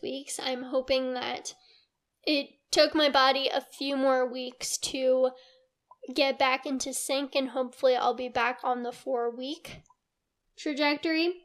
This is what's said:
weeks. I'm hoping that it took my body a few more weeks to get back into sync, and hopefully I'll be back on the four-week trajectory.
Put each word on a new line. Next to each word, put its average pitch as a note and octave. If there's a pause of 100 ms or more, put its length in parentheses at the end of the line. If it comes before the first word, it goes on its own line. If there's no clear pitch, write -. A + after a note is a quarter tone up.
weeks. -
I'm B3+
hoping C4
that B3 (680)
it C#4+ (220)
took D4+
my D4+
body C4+
a -
few C#4
more C4
weeks B3+
to C4 (840)
get C4+
back C4
into C4+
sync, C4+
and C4+
hopefully B3+
I'll B3
be B3
back B3
on B3
the A#3+
four-week B3+ (760)
trajectory. D4+ (120)